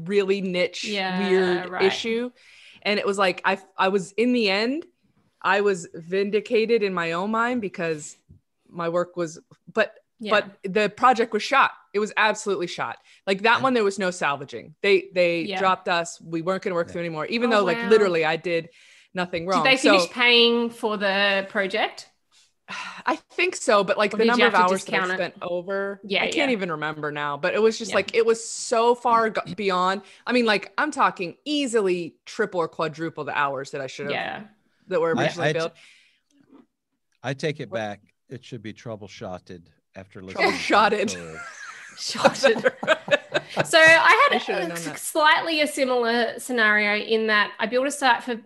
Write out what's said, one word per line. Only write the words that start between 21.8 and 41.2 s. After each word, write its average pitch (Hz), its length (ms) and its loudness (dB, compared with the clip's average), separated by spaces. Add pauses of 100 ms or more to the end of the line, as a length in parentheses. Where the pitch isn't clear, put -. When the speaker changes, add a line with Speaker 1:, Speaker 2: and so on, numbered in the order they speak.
Speaker 1:
<sighs> - 360 -14
I 302 120 0 (160)
think 359 240 -2
so, 208 280 4
but, 190 140 0
like, 208 160 0
Speaker 2:
Or - 20 -6
Speaker 1:
the 220 80 2
Speaker 2:
did 226 40 4
you - 100 4
Speaker 1:
number 240 80 6
of 226 80 4
Speaker 2:
have 180 140 6
to 185 40 2
Speaker 1:
hours 190 120 -2
that 208 100 -8
I 196 60 2
Speaker 2:
discount 185 200 -2
it? - 20 0
Speaker 1:
spent 170 200 -6
over, 196 640 -6
Speaker 2:
Yeah, 190 180 -4
Speaker 1:
I 175 60 -4
can't 277 220 -2
Speaker 2:
yeah. 240 60 0
Speaker 1:
even 185 140 -6
remember 151 420 -6
now, 147 240 -6
but 170 160 -4
it 208 80 -2
was 220 160 2
just 208 140 -8
Speaker 2:
Yeah. 214 60 -2
Speaker 1:
like, 196 180 -2
it 226 100 2
was 226 240 2
so 240 460 0
far 233 340 2
go-, 196 140 -4 (140)
beyond. 190 440 0 (260)
I 233 60 -2
mean, 247 140 4
like, 208 320 0
I'm 294 140 0
talking 185 520 -2
easily 214 720 0 (100)
triple 196 360 -4
or 160 80 0
quadruple 160 560 -6
the 135 120 -6
hours 139 360 -2
that 139 100 -6
I 135 60 -6
should 143 180 -10
have, 143 60 -4
Speaker 2:
Yeah. - 300 -6 (460)
Speaker 1:
that 180 120 -2
were 165 180 2
Speaker 3:
I, 135 60 2
Speaker 1:
originally 156 240 -2
Speaker 3:
I 156 40 0
t-, 156 60 -2
Speaker 1:
built. 165 140 -4 (1500)
Speaker 3:
I 135 120 -6
take 151 260 -6
it 113 100 -12
Speaker 1:
What? - 80 -8
Speaker 3:
back. 104 220 -8 (280)
It 123 160 -16
should 113 180 -14
be 107 100 -12
troubleshotted 95 920 -14 (280)
after 98 280 -18
listening 190 300 -4
to 277 40 -6
Speaker 1:
Troubleshotted. 208 460 2
Speaker 3:
the 196 60 -2
story. 170 340 -12